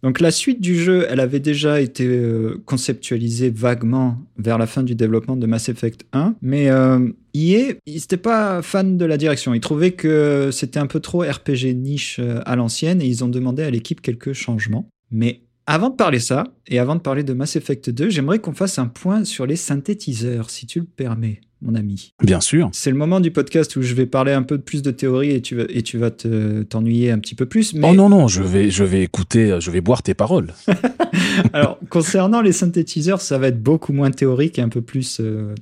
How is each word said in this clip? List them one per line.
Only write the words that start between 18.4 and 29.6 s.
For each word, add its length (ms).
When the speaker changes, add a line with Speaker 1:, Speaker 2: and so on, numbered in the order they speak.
Speaker 1:
fasse 240
un 100
point 360
sur 220
les 100
synthétiseurs, 920
si 180
tu 140
le 40
permets, 540
mon 140
ami. 360
Speaker 2:
Bien 200
sûr. 320
Speaker 1:
C'est 180
le 60
moment 240
du 100
podcast 460
où 40
je 120
vais 120
parler 280
un 100
peu 140
plus 240
de 100
théorie 400
et 100
tu 140
vas, 140
et 120
tu 160
vas 140
te, 520
t'ennuyer 480
un 80
petit 160
peu 100
plus, 280
mais 160
Speaker 2:
Oh 60
non, 140
non, 180
je 160
vais, 260
je 140
vais 200
écouter, 500
euh, 80